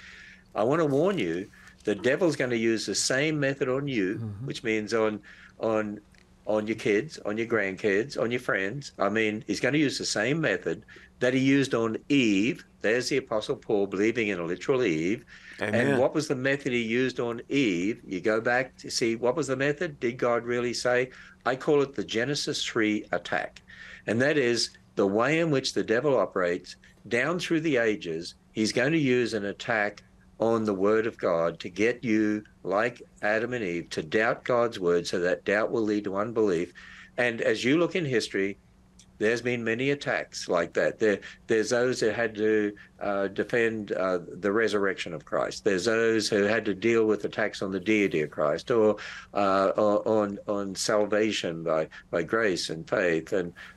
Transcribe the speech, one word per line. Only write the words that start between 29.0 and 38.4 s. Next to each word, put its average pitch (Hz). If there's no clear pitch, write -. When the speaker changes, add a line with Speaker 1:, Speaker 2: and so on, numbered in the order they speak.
Speaker 1:
an 101
attack 104
on 113
the 107
word 104
of 113
God 85
to -
get 110
you, 107
like 110
Adam 110
and 120
Eve, 85
to -
doubt 110
God's 117
word, 87
so 98
that 90
doubt 104
will 117
lead 104
to 95
unbelief. 104
And 120
as 113
you 139
look 170
in 170
history, 101